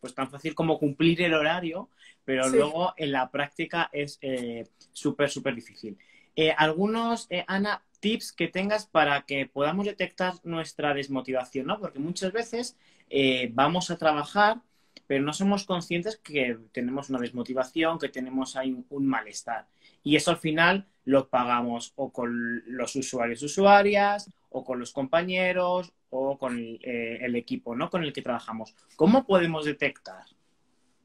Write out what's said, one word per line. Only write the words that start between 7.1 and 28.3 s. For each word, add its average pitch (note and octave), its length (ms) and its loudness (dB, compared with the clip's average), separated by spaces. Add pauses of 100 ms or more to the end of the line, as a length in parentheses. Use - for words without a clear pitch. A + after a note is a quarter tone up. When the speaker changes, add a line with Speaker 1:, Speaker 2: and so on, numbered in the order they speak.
Speaker 1:
eh, F3+ 180 -4
Ana, G3 340 -2 (180)
tips A3 320 -2
que E3 160 -2
tengas G3+ 380 -2
para C#3+ 360 2
que C#3 240 -4
podamos D#3+ 400 0
detectar F#3 480 -4 (100)
nuestra D#3 500 -2
desmotivación, C3 720 -4
¿no? G#3 140 -4
Porque F3 180 -10
muchas F3+ 340 -4
veces, A#3 440 -6 (340)
eh, C3 420 2
vamos D#3 380 2
a E3+ 80 -4
trabajar, F3+ 640 2 (460)
pero C#3 160 0
no D3 100 -2
somos G3 320 2
conscientes F3 520 -4
que B2+ 420 -2 (140)
tenemos C3 380 -6
una C3 80 -2
desmotivación, B2+ 800 -2
que C#3+ 100 -4
tenemos C3 480 -6
ahí C3 160 -2
un, B2 180 -10
un C#3 160 -2
malestar. A2 600 -4 (360)
Y D3 140 4
eso D3 140 2
al E3 80 2
final E3+ 480 4 (180)
lo C3 240 4
pagamos A#2+ 680 0
o C3 160 -6
con A#2+ 540 -4
los A#2+ 300 -6
usuarios, A#2+ 460 -4
usuarias, G3+ 880 4 (200)
o B2+ 140 -8
con B2+ 140 -4
los A#2+ 140 -10
compañeros, F3+ 1000 0 (180)
o C3+ 280 -2
con B2 200 -4
el, A#2 240 -10
eh, A#2 400 -6
el B2 140 -2
equipo, A#2+ 380 -6
¿no? D3+ 160 -4
Con F3 140 -2
el C#3+ 80 -4
que C3+ 100 -8
trabajamos. A2+ 520 -6 (220)